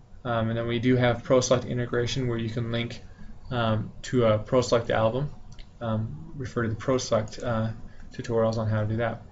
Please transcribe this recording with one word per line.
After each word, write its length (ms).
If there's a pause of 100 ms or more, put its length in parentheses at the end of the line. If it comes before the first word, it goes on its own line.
(260)
Um, 220
and 80
then 100
we 120
do 180
have 260
ProSelect 460
integration 600
where 100
you 100
can 240
link, 300 (480)
um, 420 (100)
to 220
a 140
ProSelect 500
album. 420 (520)
Um, 540
refer 260
to 80
the 60
ProSelect, 680
uh, 280 (420)
tutorials 420
on 120
how 120
to 60
do 120
that. 340